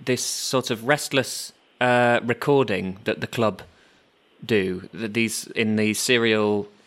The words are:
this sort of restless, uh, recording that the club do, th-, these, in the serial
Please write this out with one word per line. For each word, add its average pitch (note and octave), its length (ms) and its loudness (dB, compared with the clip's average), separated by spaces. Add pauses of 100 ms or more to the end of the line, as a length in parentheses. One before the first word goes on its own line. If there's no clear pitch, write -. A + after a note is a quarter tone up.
this B2 220 -2
sort - 460 -2
of A2 160 -6
restless, - 680 -2 (300)
uh, B2 420 4
recording A2 800 0
that - 160 -2
the A#2 60 -6
club G#2+ 340 0 (840)
do, F#2+ 480 0
th-, G#2+ 200 -8
these, A2+ 360 -2
in A2 280 0
the G#2+ 180 2
serial G#2+ 760 2 (180)